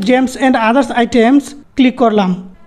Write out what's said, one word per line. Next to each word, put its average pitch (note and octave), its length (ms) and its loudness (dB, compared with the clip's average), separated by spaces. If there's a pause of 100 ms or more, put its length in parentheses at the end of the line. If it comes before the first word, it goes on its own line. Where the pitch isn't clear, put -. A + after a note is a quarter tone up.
gems B3+ 260 0 (120)
and C4 100 2 (140)
others A#3+ 200 0 (160)
items B3 380 2 (340)
ক্লিক B3+ 260 2
করলাম। G#3+ 260 0 (380)